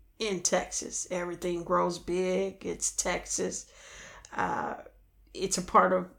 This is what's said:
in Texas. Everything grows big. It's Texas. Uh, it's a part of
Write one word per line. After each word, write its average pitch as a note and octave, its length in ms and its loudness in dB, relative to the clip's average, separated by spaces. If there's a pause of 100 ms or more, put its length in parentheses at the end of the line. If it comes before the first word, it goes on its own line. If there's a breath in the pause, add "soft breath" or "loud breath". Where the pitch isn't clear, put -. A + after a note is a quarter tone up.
(200)
in G3 220 -2
Texas. - 720 0
Everything F3 520 -2
grows F3 360 2
big. F#3 640 0
It's - 260 -2
Texas. - 760 -2 (720 loud breath)
Uh, - 400 -2 (580)
it's - 240 -2
a F#3 40 0
part F#3 320 6
of F#3 140 2 (120)